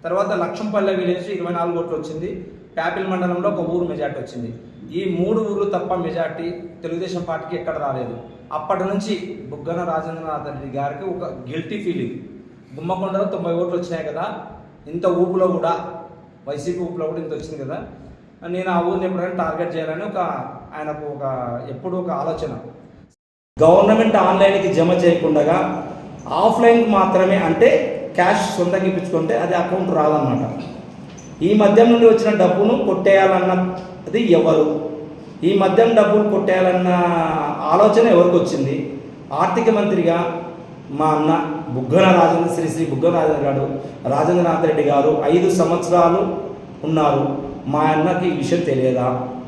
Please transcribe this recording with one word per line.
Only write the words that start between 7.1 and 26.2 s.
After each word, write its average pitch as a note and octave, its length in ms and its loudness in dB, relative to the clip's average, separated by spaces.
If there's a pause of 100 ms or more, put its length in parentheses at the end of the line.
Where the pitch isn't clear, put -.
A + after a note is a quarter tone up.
పార్టీకి E3 340 -8
ఎక్కడ D#3 220 -6
రాలేదు. B2+ 400 -6 (360)
అప్పటి F#3 300 -4
నుంచి G3 680 -6
బుగ్గన D#3+ 280 -8
రాజేంద్రనాథ్ D#3+ 720 -6
రెడ్డి C3 300 -10
గారికి C#3+ 260 -6
ఒక F3 200 -8
గిల్టీ C3+ 600 -10
ఫీలింగ్. - 360 -6 (600)
గుమ్మకొండలో F#3 460 -4
తొంభై E3+ 280 -4
ఓట్లు F3 260 -2
వచ్చినాయి D#3+ 280 -6
కదా, E3 280 -8 (520)
ఇంత E3+ 200 -4
ఊపులో F3+ 400 2
కూడా, E3+ 380 -2 (600)
వైసీపీ E3+ 320 -6
ఊపులో D#3+ 280 -6
కూడా E3 120 -6
ఇంత D#3 140 -8
వచ్చింది C#3 320 -10
కదా, - 180 -10 (640)
నేను F#3 240 -4
ఆ F3 100 2
ఊరిని F3+ 240 -2
ఎప్పుడైనా F3+ 280 -4
టార్గెట్ E3 420 -4
చేయాలని D#3+ 280 -6
ఒక, F#3+ 140 -8 (640)
ఆయనకు D3+ 260 -8
ఒక, C#3+ 180 -8 (460)
ఎప్పుడు F3+ 280 -8
ఒక F3 120 -6
ఆలోచన. D#3 480 -6 (1040)
గవర్నమెంట్ G#3 520 6
ఆన్లైన్కి F#3+ 580 4
జమ E3 180 4
చేయకుండా E3 920 2 (460)